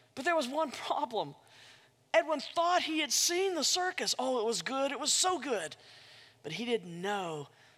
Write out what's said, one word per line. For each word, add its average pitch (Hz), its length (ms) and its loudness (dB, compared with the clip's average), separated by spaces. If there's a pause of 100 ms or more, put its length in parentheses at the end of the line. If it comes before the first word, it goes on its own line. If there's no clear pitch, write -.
(160)
But 269 100 -6
there 339 100 4
was 294 120 4
one 285 240 0
problem. 233 640 -2 (800)
Edwin 311 280 4 (140)
thought 349 280 4
he 311 160 -2
had 285 120 0
seen 359 440 2
the 294 80 0
circus. 359 560 0
Oh, 254 200 0
it 214 60 0
was 220 160 0
good. 269 300 -2
It 254 80 -6
was 294 140 2
so 370 260 2
good. 196 360 -4 (680)
But - 80 -8
he 185 140 -6
didn't 180 360 -2
know 175 460 -4 (300)